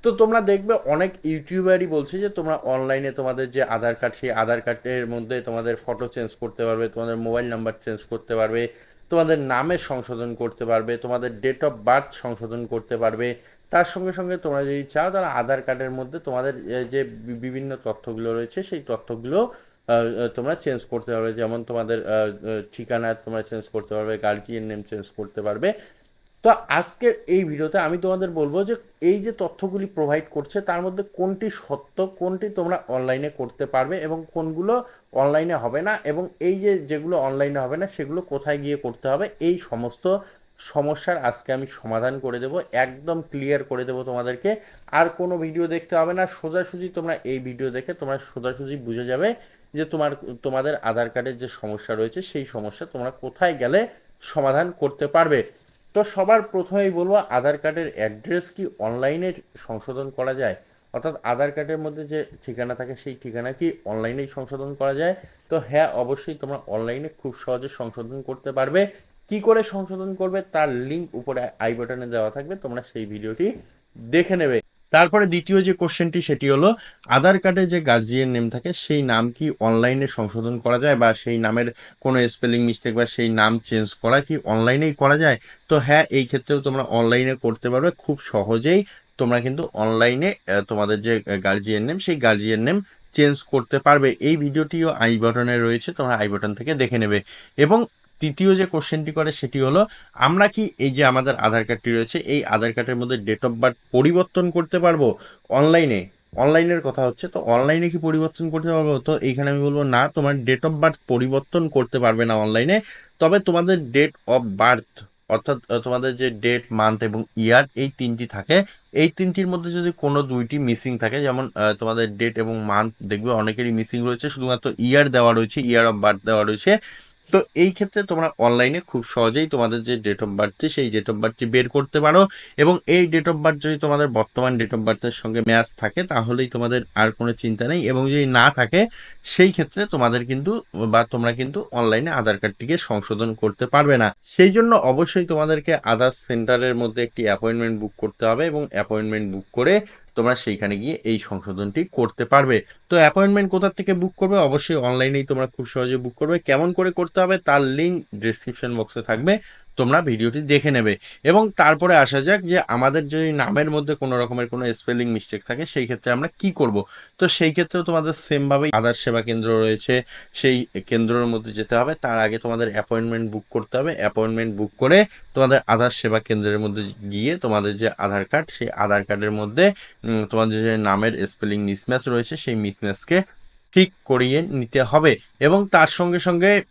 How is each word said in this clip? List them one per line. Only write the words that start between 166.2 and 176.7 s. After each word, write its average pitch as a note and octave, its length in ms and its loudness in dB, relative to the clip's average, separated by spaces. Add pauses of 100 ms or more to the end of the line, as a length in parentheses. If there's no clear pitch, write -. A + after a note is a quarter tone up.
কি F#3+ 120 0
করব? G#2+ 320 0 (340)
তো F3+ 100 2
সেই D#3+ 240 2
ক্ষেত্রেও E3+ 320 -2
তোমাদের D#3+ 300 0
সেমভাবেই C#3+ 600 0
আধার A2+ 200 2
সেবা A#2 280 -2
কেন্দ্র A2+ 380 0
রয়েছে, A2 440 2 (300)
সেই B2+ 320 2 (220)
কেন্দ্রের A#2 380 2
মধ্যে A2+ 260 -4
যেতে G#2+ 240 -4
হবে। C3+ 260 2
তার A#2 180 0
আগে A2 180 0
তোমাদের A#2 340 -2
অ্যাপয়েন্টমেন্ট A2+ 600 -2
বুক G#2+ 180 -8
করতে A2+ 280 -4
হবে। D3+ 180 -2
অ্যাপয়েন্টমেন্ট A2 600 -2
বুক G#2 220 -4
করে F3 280 6 (280)
তোমাদের C3+ 340 4
আধার A2+ 240 2
সেবা A2 280 -2
কেন্দ্রের G#2 400 0
মধ্যে G#2 520 -6